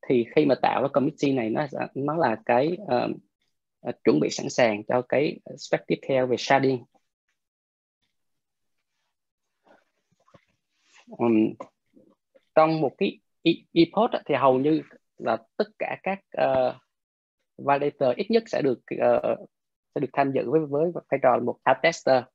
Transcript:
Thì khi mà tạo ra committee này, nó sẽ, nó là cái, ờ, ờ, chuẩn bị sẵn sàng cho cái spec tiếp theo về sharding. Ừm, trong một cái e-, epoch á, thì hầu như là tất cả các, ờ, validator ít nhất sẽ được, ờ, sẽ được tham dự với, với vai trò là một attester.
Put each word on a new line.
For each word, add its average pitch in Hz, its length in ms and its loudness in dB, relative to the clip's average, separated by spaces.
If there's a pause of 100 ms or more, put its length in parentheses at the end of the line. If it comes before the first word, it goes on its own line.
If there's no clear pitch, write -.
Thì 120 180 2 (100)
khi 151 100 4
mà 135 160 2
tạo - 200 0
ra 135 120 0
committee 139 400 0
này, 113 160 -2
nó 143 180 -2
sẽ, 135 120 -10 (140)
nó 143 220 -4
là 127 300 0
cái, 143 320 2 (100)
ờ, 120 220 0 (720)
ờ, - 120 -10 (120)
chuẩn 147 160 4
bị 143 100 0
sẵn - 200 -6
sàng 110 340 0
cho 123 180 -2
cái 135 380 -2 (180)
spec - 300 -6
tiếp 165 200 -2
theo 127 200 0
về 120 100 0
sharding. 135 460 0 (4000)
Ừm, 110 360 2 (1000)
trong 160 260 4
một 131 160 0
cái - 220 -4 (240)
e-, 165 200 0 (100)
epoch 190 380 2
á, - 140 -6
thì 147 100 -2
hầu 131 240 4
như 151 220 0 (360)
là 117 200 -2 (200)
tất 208 80 0 (140)
cả - 240 -6
các, 190 160 -6 (120)
ờ, 131 460 0 (800)
validator 139 600 0
ít 160 140 -4
nhất 226 160 2
sẽ - 140 -4
được, 127 180 0 (200)
ờ, 120 360 2 (600)
sẽ 147 60 -4
được 131 120 -4
tham 139 180 0
dự 123 200 -2
với, 160 180 2
với 156 220 -2 (180)
vai 139 140 -2
trò 123 120 4
là 120 80 -2
một 117 200 -6
attester. 131 600 0 (120)